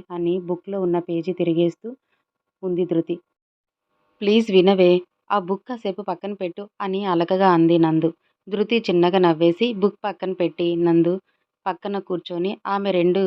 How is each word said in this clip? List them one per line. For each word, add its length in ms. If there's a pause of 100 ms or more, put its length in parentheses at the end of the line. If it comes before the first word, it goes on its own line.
(120)
అని 280
బుక్లో 420
ఉన్న 180
పేజీ 340
తిరిగేస్తూ 560 (760)
ఉంది 220
ధృతి. 300 (1040)
"ప్లీజ్ 300
వినవే, 400 (380)
ఆ 100
బుక్ 260
కాసేపు 360
పక్కన 320
పెట్టు" 300 (180)
అని 240
అలకగా 440
అంది 300
నందు. 300 (380)
ధృతి 320
చిన్నగా 400
నవ్వేసి 540
బుక్ 300
పక్కన 300
పెట్టి 340 (100)
నందు 360 (520)
పక్కన 340
కూర్చొని 520 (140)
ఆమె 260
రెండు 360